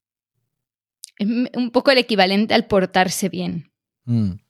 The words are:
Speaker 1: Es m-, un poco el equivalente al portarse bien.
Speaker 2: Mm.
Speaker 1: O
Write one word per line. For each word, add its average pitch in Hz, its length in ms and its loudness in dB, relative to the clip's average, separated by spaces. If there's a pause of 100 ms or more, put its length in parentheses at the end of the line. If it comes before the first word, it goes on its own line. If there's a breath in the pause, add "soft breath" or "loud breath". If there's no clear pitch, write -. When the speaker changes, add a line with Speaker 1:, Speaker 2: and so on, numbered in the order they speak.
(1200)
Speaker 1:
Es 202 100 -4
m-, 240 260 -2
un 240 160 -4
poco 262 200 2
el 262 80 4
equivalente 208 560 2
al 220 120 2
portarse 185 640 0
bien. 175 440 -8 (320)
Speaker 2:
Mm. 113 280 0
Speaker 1:
O 92 60 -10 (120)